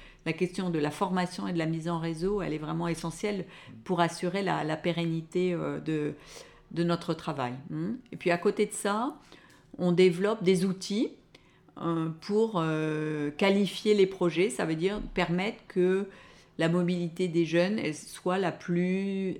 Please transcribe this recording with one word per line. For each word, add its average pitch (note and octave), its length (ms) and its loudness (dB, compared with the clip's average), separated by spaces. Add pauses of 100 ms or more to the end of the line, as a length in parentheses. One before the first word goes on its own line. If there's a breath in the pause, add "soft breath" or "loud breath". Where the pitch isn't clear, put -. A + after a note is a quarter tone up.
(260 loud breath)
la D#3+ 60 0
question F3+ 380 -2
de E3 100 2
la D3 120 2
formation F#3 560 -2
et F3+ 60 -2
de E3+ 40 0
la D#3+ 80 2
mise E3 240 -2
en E3+ 100 -2
réseau, E3 420 -2
elle D#3 120 -2
est D#3 60 -4
vraiment E3 280 -4
essentielle E3+ 580 -4 (380 loud breath)
pour F3 160 0
assurer F3 420 0
la, D#3 220 0
la D#3 140 -2
pérennité, E3+ 760 0
euh, D3+ 280 -2
de, D3+ 320 -2 (560 loud breath)
de D#3+ 160 -2
notre E3+ 280 0
travail, C#3 420 -4 (180)
hein. F3 220 -4 (180)
Et - 20 -8
puis E3+ 160 0
à F3 60 4
côté G3+ 300 2
de G#3 60 -8
ça, G#3+ 440 -2 (640 loud breath)
on F3+ 120 2
développe F#3 520 4
des F3+ 200 4
outils, G3 460 0 (720 loud breath)
euh, E3 280 -2 (120)
pour, G#3+ 360 2
euh, D#3 720 0
qualifier G3 640 2
les G3 100 8
projets. F#3 460 2
Ça F#3+ 140 -2
veut D#3+ 100 0
dire F#3+ 260 -2 (140)
permettre F3+ 520 0
que F#3 400 2 (500 loud breath)
la E3 120 2
mobilité F3 580 0
des E3+ 180 2
jeunes, F3 340 2
elle D3+ 160 -2
soit - 420 -4
la F#3 140 2
plus F#3 880 0